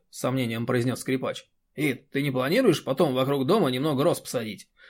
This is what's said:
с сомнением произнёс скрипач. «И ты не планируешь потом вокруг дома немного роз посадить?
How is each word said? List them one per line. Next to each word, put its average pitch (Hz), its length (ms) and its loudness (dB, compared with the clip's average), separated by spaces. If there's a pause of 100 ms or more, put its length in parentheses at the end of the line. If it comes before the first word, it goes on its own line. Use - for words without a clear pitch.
(100)
с - 100 -16
сомнением 120 460 -2
произнёс 123 340 0
скрипач. 131 460 -4 (280)
«И 147 200 -2
ты - 280 -6
не 143 80 0
планируешь 147 540 2
потом 139 300 2
вокруг 135 320 2
дома 180 220 4
немного 135 360 0
роз 160 160 2
посадить? - 480 -8 (220)